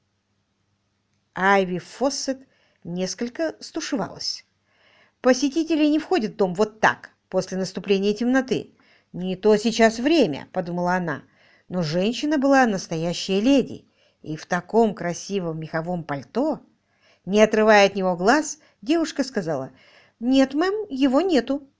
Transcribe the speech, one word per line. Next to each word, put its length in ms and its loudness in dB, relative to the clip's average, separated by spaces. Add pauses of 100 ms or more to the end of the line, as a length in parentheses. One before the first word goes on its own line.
(1300)
Айви 460 2
Фоссет 600 -4 (440)
несколько 760 -6
стушевалась. 840 -8 (760)
«Посетители 640 2
не 140 2
входят 340 -2
в 20 -20
дом 180 0
вот 260 -2
так, 320 0 (180)
после 280 -4
наступления 560 -2
темноты. 600 -2 (380)
Не 220 -6
то 200 4
сейчас 440 2
время», — 520 2
подумала 440 -4
она. 280 -6 (460)
Но 120 -4
женщина 560 -2
была 300 4
настоящая 720 -4
леди, 460 2 (360)
и 140 -8
в 100 -16
таком 480 0
красивом 680 -6
меховом 440 -6
пальто. 560 -4 (680)
Не 160 4
отрывая 460 6
от 80 -2
него 200 0
глаз, 440 0 (220)
девушка 420 -2
сказала: 480 -6 (480)
«Нет, 340 2
мэм, 360 -2
его 320 2
нету». 460 0 (120)